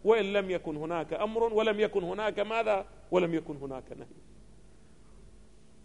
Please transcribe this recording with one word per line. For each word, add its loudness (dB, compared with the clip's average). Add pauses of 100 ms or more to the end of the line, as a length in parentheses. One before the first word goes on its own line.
وإن 4
لم 0
يكن -4
هناك -4
أمر 0
ولم 2
يكن 2
هناك -2
ماذا؟ 0 (240)
ولم 2
يكن -4
هناك -10
نهي. -14 (1800)